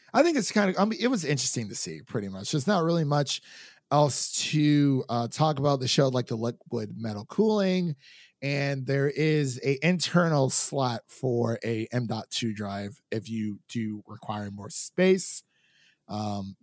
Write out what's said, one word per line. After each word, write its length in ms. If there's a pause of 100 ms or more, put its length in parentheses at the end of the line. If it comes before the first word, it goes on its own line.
(140)
I 80
think 160
it's 140
kind 180
of, 80
I 80
mean, 160
it 60
was 160
interesting 440
to 60
see, 260
pretty 280
much. 220
There's 160
not 160
really 220
much 380 (480)
else 420 (180)
to, 580
uh, 200
talk 300
about. 220
The 80
show, 200
like, 200
the 80
liquid 600
metal 300
cooling, 720 (440)
and 460
there 220
is 540
a 240
internal 640
slot 560
for 580
a 280
M 140
dot 240
two 240
drive 560
if 180
you 400
do 380
require 440
more 200
space, 720 (640)
um, 540